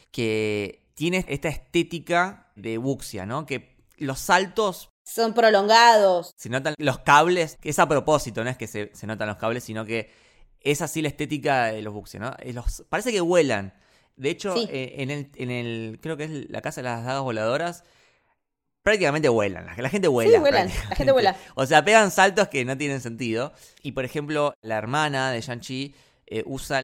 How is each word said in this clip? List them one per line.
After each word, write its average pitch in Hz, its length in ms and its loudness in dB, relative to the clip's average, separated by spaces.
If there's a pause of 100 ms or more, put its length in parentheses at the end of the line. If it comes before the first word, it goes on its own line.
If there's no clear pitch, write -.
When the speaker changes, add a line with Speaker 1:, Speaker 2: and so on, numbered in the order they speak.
(120)
Speaker 1:
que 107 840 -4
tiene 175 320 -2
esta 147 220 -6
estética 170 1040 -2
de 113 240 -6
wuxia, 123 480 -6
¿no? 143 180 -8
Que - 320 -10 (200)
los 135 220 -6
saltos 190 680 -2 (160)
Speaker 2:
son 226 300 -2
prolongados. 214 1000 6
Speaker 1:
se - 140 -16
notan 135 300 -2
los 143 200 -2
cables, 160 600 4
que 151 80 -8
es 143 80 -2
a 175 100 4
propósito, 139 560 0
no 123 60 -2
es 127 80 -8
que 113 100 -10
se, 104 280 -8
se - 100 -16
notan 107 220 -6
los 101 100 -8
cables, 117 260 -4
sino 110 220 -8
que 110 240 -6 (500)
es 143 220 -2
así 156 220 -6
la 147 60 -2
estética 139 580 -2
de 110 160 -6
los 104 100 -10
wuxia, 101 260 -14
¿no? 123 200 -10
Eh, 123 120 -14
los, - 380 -6
parece 214 220 -2
que 196 100 0
vuelan. 139 540 2 (400)
De 135 160 -4
hecho, 180 240 -6
Speaker 2:
Sí. 233 160 -2
Speaker 1:
eh, 131 260 -8
en 139 140 -6
el, 143 240 -8
en 123 160 -8
el, 113 500 -8
creo 156 160 -8
que 147 60 -10
es 156 260 -10
la 110 120 -10
Casa 151 200 -8
de 123 80 -10
las 117 160 -8
Dagas 135 180 -4
Voladoras, 127 600 -4 (1000)
prácticamente 156 460 2
vuelan, 98 360 0
la, 90 120 -16
la 127 120 -4
gente 190 180 0
vuela, 127 260 6
Speaker 2:
Sí, 415 60 8
vuelan, 214 280 4
la 190 60 -6
Speaker 1:
prácticamente. - 240 -6
Speaker 2:
gente 269 140 2
vuela. 208 240 4 (200)
Speaker 1:
O 131 100 0
sea, 151 200 6
pegan 208 260 6
saltos 196 380 4
que 127 160 -2
no 135 120 -4
tienen 139 240 -4
sentido. 117 520 -4 (280)
Y, 135 120 -10
por 131 120 -4
ejemplo, 147 560 -2
la 110 160 -4
hermana 131 540 -2
de 139 100 -4
Shang-Chi, 131 540 -10 (300)
eh, - 200 -6
usa 135 380 -6